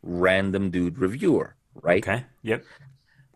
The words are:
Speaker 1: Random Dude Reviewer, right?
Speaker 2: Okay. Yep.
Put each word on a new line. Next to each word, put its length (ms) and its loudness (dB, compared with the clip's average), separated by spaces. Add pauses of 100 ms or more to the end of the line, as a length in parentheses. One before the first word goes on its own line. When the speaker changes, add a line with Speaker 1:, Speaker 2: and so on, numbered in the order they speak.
Speaker 1:
Random 680 0
Dude 280 -2
Reviewer, 580 0 (180)
right? 300 0
Speaker 2:
Okay. 220 -4 (160)
Yep. 240 -4 (720)